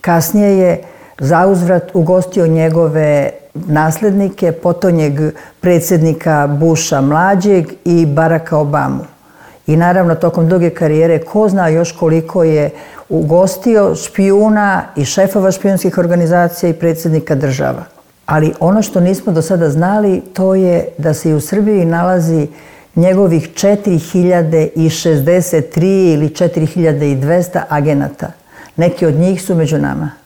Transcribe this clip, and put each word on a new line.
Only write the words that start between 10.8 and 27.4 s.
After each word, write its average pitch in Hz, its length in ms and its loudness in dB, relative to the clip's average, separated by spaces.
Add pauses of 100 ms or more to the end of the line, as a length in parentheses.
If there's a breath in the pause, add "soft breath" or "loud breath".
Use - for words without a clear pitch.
ko 208 300 0
zna 185 200 0
još 165 240 0
koliko 165 520 0
je 151 260 0 (380 loud breath)
ugostio 180 840 2
špijuna 202 880 0 (140)
i 143 80 -2
šefova 190 460 0
špijunskih 190 480 -2
organizacija 170 720 0
i 160 80 -4
predsjednika 160 560 -2
država. 135 500 -4 (420)
Ali 156 340 0
ono 196 220 2
što 202 180 -2
nismo 190 320 0
do 160 100 0
sada 165 280 0
znali, 185 520 0 (100)
to 190 220 0
je 180 340 0 (100)
da 151 160 -2
se 156 160 -2
i 156 40 2
u 147 60 0
Srbiji 202 440 0
nalazi 165 640 0 (460 loud breath)
njegovih 175 600 2
četiri 202 440 0
hiljade 170 760 0
i 160 160 2
šezdeset 160 800 0
tri 185 420 2
ili 151 220 0
četiri 165 320 0
hiljade 151 440 0
i 135 60 0
dvesta 170 520 -2